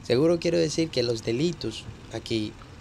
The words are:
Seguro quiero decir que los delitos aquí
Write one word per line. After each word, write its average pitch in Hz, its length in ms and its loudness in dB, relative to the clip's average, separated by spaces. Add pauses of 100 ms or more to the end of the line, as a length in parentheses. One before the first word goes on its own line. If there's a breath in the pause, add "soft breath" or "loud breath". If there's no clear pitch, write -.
Seguro 160 360 4
quiero 170 180 2
decir 160 320 2
que 123 120 0
los 120 220 0
delitos 117 600 -2 (280)
aquí 110 400 -2 (280)